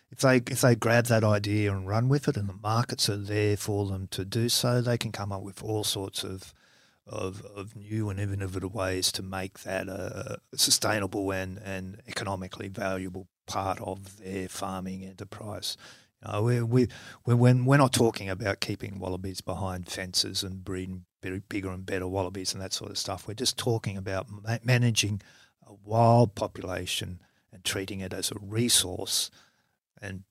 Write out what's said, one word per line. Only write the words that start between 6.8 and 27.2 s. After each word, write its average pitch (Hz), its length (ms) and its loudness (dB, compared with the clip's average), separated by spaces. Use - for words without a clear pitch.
of, 95 400 -8
of 101 180 -12
new 107 360 -4
and 95 100 -4
innovative 95 520 -4
ways 95 400 0
to 98 120 -6
make 95 360 -8
that 95 280 -4
a 95 500 -6
sustainable 101 760 2
and, 95 260 -4
and 95 480 -10
economically 98 640 -6
valuable 95 580 -6
part 95 320 -2
of 95 380 -8
their 95 300 -6
farming 95 560 -8
enterprise. 98 720 -10
You - 80 -8
know, 104 100 0
we, 120 200 2
we, 120 260 6
we, 120 80 6
when, 123 300 8
we're 135 120 8
not 135 160 8
talking 113 360 4
about 98 320 0
keeping 98 400 -6
wallabies 92 400 -4
behind 90 480 -4
fences 95 560 -2
and 92 200 -8
breeding 92 420 -6
bigger, 98 260 -4
bigger 98 220 -4
and 92 140 -8
better 92 220 -2
wallabies 95 460 -2
and 95 100 -8
that 95 100 -6
sort - 200 -6
of - 60 -6
stuff. - 280 -6
We're 104 80 -8
just 117 240 -2
talking 110 380 0
about 95 340 -6
ma-, 107 320 -4
managing 113 600 2
a 104 80 -20
wild 117 600 6
population 92 840 -4